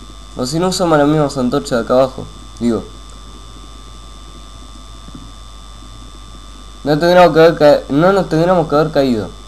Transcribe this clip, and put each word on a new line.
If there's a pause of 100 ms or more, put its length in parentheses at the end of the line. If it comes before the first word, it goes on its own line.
(360)
O
si
no
usamos
las
mismas
antorchas
de
acá
abajo. (320)
Digo. (4000)
No
tendríamos
que
haber
ca-,
no
nos
tendríamos
que
haber
caído. (200)